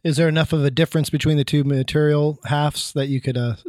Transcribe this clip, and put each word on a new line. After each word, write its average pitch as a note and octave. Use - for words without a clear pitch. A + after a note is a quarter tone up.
Is D3+
there E3
enough D#3
of D3+
a C#3+
difference D#3
between D3+
the C#3
two D3
material D3
halves D3
that C#3
you C3+
could, B2+
uh, A#2+